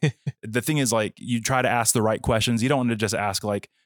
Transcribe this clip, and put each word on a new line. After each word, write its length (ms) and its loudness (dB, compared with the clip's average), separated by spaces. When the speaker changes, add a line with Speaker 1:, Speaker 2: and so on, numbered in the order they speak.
Speaker 1:
<laughs> 220 -8
Speaker 2:
the 180 -2
thing 160 0
is, 160 0
like, 240 0
you 240 -4
try 200 0
to 80 2
ask 240 2
the 80 2
right 200 2
questions. 420 0
You 60 2
don't 100 2
wanna 160 0
just 200 -2
ask, 280 -4
like, 260 -4